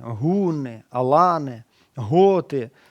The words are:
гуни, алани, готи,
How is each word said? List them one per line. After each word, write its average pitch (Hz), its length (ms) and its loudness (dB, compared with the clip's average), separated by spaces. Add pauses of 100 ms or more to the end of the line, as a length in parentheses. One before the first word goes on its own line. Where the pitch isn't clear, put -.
гуни, 139 880 -4
алани, 139 720 0 (340)
готи, 143 760 0 (200)